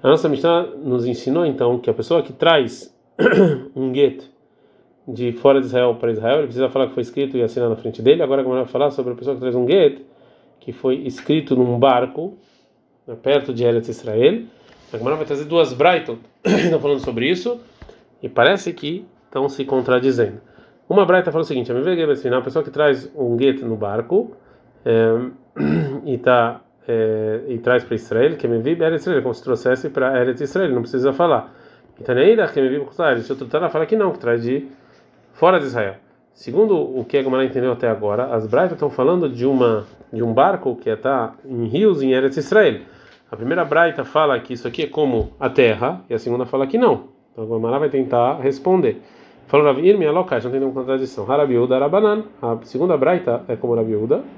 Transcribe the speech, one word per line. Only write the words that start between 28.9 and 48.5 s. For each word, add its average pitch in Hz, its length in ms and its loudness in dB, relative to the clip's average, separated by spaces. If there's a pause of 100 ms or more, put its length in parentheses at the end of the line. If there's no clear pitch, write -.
Israel, 156 200 0
como 120 120 -4
se - 80 -14
trouxesse 127 460 -2
pra 131 320 0
Eretz 123 220 0
Israel, 175 280 -2
não 123 120 0
precisa 131 320 -2
falar. 151 400 0 (440)
E - 40 -18
Taneira, 170 460 4
que 143 120 -2
me 135 80 2
vi 139 100 -2
Bechutz 139 200 -10
La'aretz, 131 260 0
se 139 80 -6
outro 131 140 -8
Tana 160 240 -2
fala 156 160 -2
que 220 100 0
não, 196 160 2
que - 60 -10
traz 117 240 0
de 127 240 -2 (680)
fora 175 260 4
de 147 60 -2
Israel. 110 300 -4 (440)
Segundo 190 380 0
o 131 280 -4
que 143 120 -4
a 135 80 2
Gemara 131 200 0
entendeu 127 280 -2
até 120 160 -2
agora, 107 440 -2
as 110 140 -2
Braitas 160 280 0
estão 147 140 -4
falando 160 400 0
de 120 160 -6
uma, 123 420 2 (260)
de 113 100 -4
um 113 100 -2
barco 139 440 2
que 110 180 -4
tá 123 400 -4 (100)
em 120 220 -6
rios 165 340 2
em 135 120 2
Eretz 135 240 2
Israel. 160 460 2 (460)
A - 60 -12
primeira 143 300 -2
Braita 151 400 2
fala 147 340 0
que 139 140 -10
isso 120 160 -8
aqui 151 160 -4
é - 20 -4
como 131 540 -2
a 131 100 0
terra, 127 580 2
e 123 60 -4
a 110 60 -4
segunda 120 260 -4
fala 135 220 0
que 226 100 -2
não. 190 300 2 (240)
Então 113 100 -12
a 110 60 -10
Gemara 117 320 -2
vai 151 80 0
tentar 131 500 0
responder. 139 640 -2 (460)